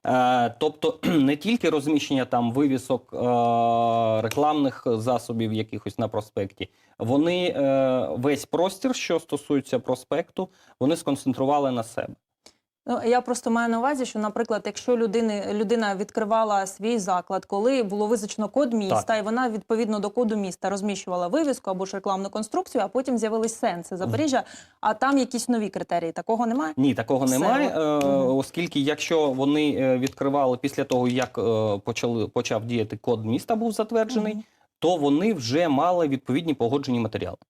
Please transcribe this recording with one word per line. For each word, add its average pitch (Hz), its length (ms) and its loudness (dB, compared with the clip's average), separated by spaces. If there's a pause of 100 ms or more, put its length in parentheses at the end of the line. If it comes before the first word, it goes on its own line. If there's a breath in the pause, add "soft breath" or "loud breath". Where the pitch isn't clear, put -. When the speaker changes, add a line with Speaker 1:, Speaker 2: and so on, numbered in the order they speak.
(140)
Speaker 1:
Е, 123 440 2
тобто 156 440 -2
<clears throat> 170 160 2
не 139 160 4
тільки 190 340 0
розміщення 143 560 0
там 120 260 0
вивісок, 131 640 0
е, - 40 -6 (1040)
рекламних 143 640 0
засобів 113 680 0
якихось 107 460 -6
на 113 80 0
проспекті, 101 640 -6 (300 soft breath)
вони, 165 480 2 (100)
е, 135 500 2 (100)
весь 135 280 0
простір, 190 500 -2
що - 240 -2
стосується 143 600 -2
проспекту, 156 720 -4 (300 soft breath)
вони 143 160 2
сконцентрували 139 760 0
на 120 120 -2
себе. - 300 -8 (720 soft breath)
Speaker 2:
Ну, 240 200 -2
я 240 160 4
просто 240 300 -4
маю 233 180 0
на 226 100 0
увазі, 262 260 0
що, 220 140 -6
наприклад, 214 460 -2
якщо 233 320 -2
людини, 220 560 0
людина 214 420 0
відкривала 208 720 0
свій 220 320 -2
заклад, 185 460 -2
коли 233 380 2
було 208 240 -2
визначено 214 420 -2
код 254 240 0
міста, 202 280 2
Speaker 1:
Так. 220 180 0
Speaker 2:
і - 20 -2
вона 233 280 -2
відповідно 214 500 -2
до 202 100 -2
коду 208 260 0
міста 190 340 -4
розміщувала 190 580 -2
вивіску 262 440 0
або 185 140 -2
ж 190 120 -10
рекламну 196 320 -4
конструкцію, 220 540 -4
а 190 40 -2
потім 262 300 -2
з'явились 220 380 -2
Сенси 185 400 -4
Speaker 1:
Мгм. 180 100 -4
Speaker 2:
Запоріжжя, 247 380 0 (380 loud breath)
а 214 120 0
там 269 240 2
якісь 254 320 -2
нові 220 200 0
критерії, 170 420 -4
такого 220 360 -2
немає? 294 300 -2
Speaker 1:
Ні, 135 160 4
такого 135 320 0
Speaker 2:
Все, 131 140 2
Speaker 1:
немає, 247 360 2
Speaker 2:
от. 151 280 2
Speaker 1:
е, 139 40 2
Speaker 2:
Мгм. 135 300 2
Speaker 1:
оскільки 151 420 -2
якщо 147 520 2
вони, 143 480 2
е, 131 180 4
відкривали 135 600 0
після 139 260 -2
того, 123 240 2
як, 123 300 0
е, 110 480 2
почали, 117 420 -2
почав 120 380 -2
діяти 113 320 -2
код 110 280 -2
міста 123 300 -2
був 226 160 -2
затверджений, 220 600 0
Speaker 2:
Мгм. 214 100 -8 (360 soft breath)
Speaker 1:
то 175 180 2
вони 151 360 2
вже 143 340 0
мали 165 400 4
відповідні 143 460 -2
погоджені 127 460 0
матеріали. 92 380 -4 (120)